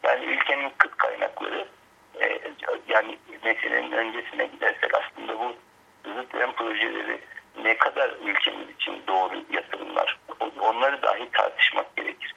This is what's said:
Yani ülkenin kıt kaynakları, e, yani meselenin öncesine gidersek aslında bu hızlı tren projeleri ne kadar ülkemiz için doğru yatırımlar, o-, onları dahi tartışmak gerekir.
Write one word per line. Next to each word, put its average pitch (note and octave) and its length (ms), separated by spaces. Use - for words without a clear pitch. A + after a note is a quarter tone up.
Yani B2+ 200
ülkenin C#3 540
kıt - 180
kaynakları, - 720
e, - 200
yani A2 300
meselenin A#2+ 480
öncesine A2+ 540
gidersek - 480
aslında - 440
bu A#2 180
hızlı B2 240
tren B2 240
projeleri A2 680
ne A2+ 140
kadar C3 340
ülkemiz - 460
için - 360
doğru F#2 280
yatırımlar, - 680
o-, A2 200
onları B2 420
dahi G#2+ 300
tartışmak - 640
gerekir. - 400